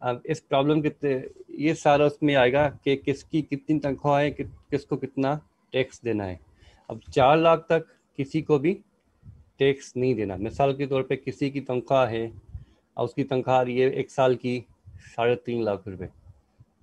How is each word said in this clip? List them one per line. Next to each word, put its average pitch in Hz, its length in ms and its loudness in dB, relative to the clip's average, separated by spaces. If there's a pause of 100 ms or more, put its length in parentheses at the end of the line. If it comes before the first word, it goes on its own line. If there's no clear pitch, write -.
अब 123 240 -4
इस 156 140 -4
problem 147 420 2
के 151 80 0
ते-, 139 400 -4 (300)
ये 151 140 0
सारा 147 320 4
उसमें 147 300 2
आएगा 135 340 4
कि 139 260 -2
किसकी 139 460 -4
कितनी 143 380 -4
तनख्वाह 143 420 0
है, 147 100 0
कि, - 120 -8
किसको - 540 -6
कितना 135 500 -4 (240)
tax 131 320 -2
देना 110 200 -2
है। 92 160 -8 (500)
अब 113 120 -12 (120)
चार 143 240 6
लाख 165 320 4
तक 160 180 0 (300)
किसी 143 240 -4
को 151 180 2
भी 156 220 -2 (800)
tax 139 380 0
नहीं 127 180 0
देना। 98 220 -4
मिसाल 135 360 0
के 139 140 -4
तौर 131 160 -2
पे 131 120 -4
किसी 135 360 -6
की 139 100 -8
तनख्वाह 127 460 0
है 113 260 -6 (640)
और 120 80 -2
उसकी 135 180 -4
तनख्वाह 131 360 0
आ - 20 2
रही 123 180 -2
है 131 120 4
एक 135 200 -6
साल 131 240 2
की 123 300 -6 (240)
साढ़े - 460 -2
तीन 120 280 -6
लाख 101 240 -2
रुपए, 92 180 -10 (760)